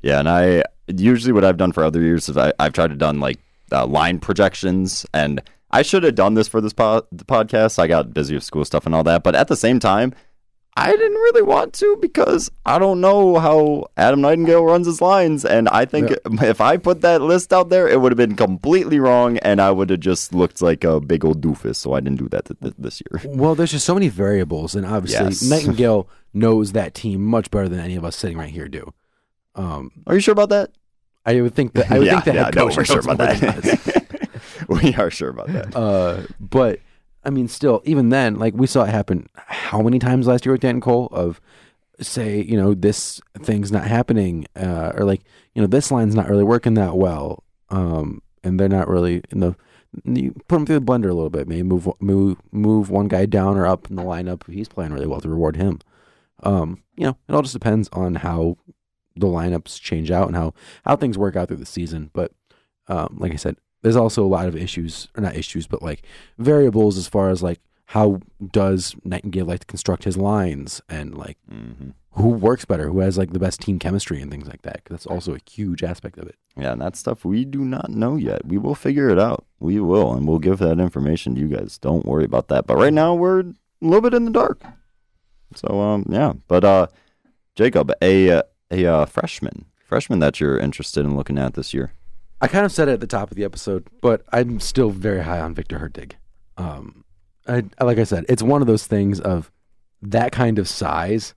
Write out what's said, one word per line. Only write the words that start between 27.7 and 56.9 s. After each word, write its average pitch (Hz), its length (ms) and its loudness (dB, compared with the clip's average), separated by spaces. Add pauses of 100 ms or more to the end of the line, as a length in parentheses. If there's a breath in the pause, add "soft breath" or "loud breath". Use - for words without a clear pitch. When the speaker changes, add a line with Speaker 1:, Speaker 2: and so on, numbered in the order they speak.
Speaker 2:
any 90 160 -6
of 82 80 -6
us 82 100 -8
sitting 82 240 -8
right 80 120 -12
here 87 180 -12
do. - 260 -16 (600)
Um, 78 340 -8 (160)
Speaker 1:
Are - 80 2
you 202 60 6
sure 214 120 4
about 208 180 4
that? 202 200 2 (560)
Speaker 2:
I 120 140 4
would 120 140 0
think 131 180 0
that, 113 180 0
I - 80 4
would 104 80 6
Speaker 1:
<laughs> - 0 -
Yeah, 90 60 4
Speaker 2:
think - 140 2
that 143 100 2
Speaker 1:
yeah, - 80 2
Speaker 2:
head - 100 -2
Speaker 1:
no, 82 140 2
Speaker 2:
coach - 80 -2
Speaker 1:
we're - 80 0
sure 139 120 2
Speaker 2:
knows - 100 -2
Speaker 1:
about 71 120 0
Speaker 2:
more - 160 2
than - 60 -2
Speaker 1:
that. - 460 0
Speaker 2:
us. - 160 0 (640 loud breath)
Speaker 1:
<laughs> - 0 -
We - 260 2
are 90 160 0
sure 65 200 -8
about 57 180 -10
that. - 260 -8
Speaker 2:
Uh, 95 480 0 (160)
but, 113 420 0 (440)
I 139 60 -6
mean, 127 180 -2
still, 127 360 2
even 139 260 2
then, 123 280 2
like, 110 160 0
we 127 120 2
saw 131 160 2
it 101 80 2
happen 101 440 -2
how - 460 -6
many 117 180 2
times 127 280 2
last 123 180 2
year 131 80 2
with 127 80 0
Dan 123 200 0
Cole 120 300 0
of, 87 300 -4 (600 soft breath)
say, 104 420 -6
you 110 140 -2
know, 101 180 2
this 98 460 -2 (180)
thing's 104 340 -2
not 104 140 -2
happening, 107 600 -2 (100)
uh, 85 380 -4
or, 101 100 -2
like, 98 180 0 (320 soft breath)
you 110 80 0
know, 104 40 2
this 127 240 0
line's 113 240 2
not 107 140 0
really 101 160 4
working 117 300 2
that 92 220 0
well, 82 480 -2 (260)
um, 82 500 -4 (240)
and 92 160 -2
they're 98 80 2
not 95 200 2
really 87 420 0
in 98 100 -4
the, 90 160 0 (480 soft breath)
you 123 300 -4 (140)
put 170 80 2
'em 147 100 0
through 151 140 2
the 127 40 -6
blender 117 240 0
a 90 60 0
little 80 160 -2
bit, 73 180 -6
maybe 85 140 -4
move, 90 260 0 (120)
move, 98 360 2 (160)
move 107 380 0
one 101 180 0
guy 95 180 2
down 98 300 0
or 92 100 2
up 92 220 -2
in 98 80 -10
the 87 60 -8
lineup. 90 500 -8
He's 101 160 -10
playing 80 240 -10
really 73 140 -6
well 73 140 -6
to 78 80 -10
reward 80 280 -2
him. 92 240 -2 (640)
Um, 90 400 -2 (140)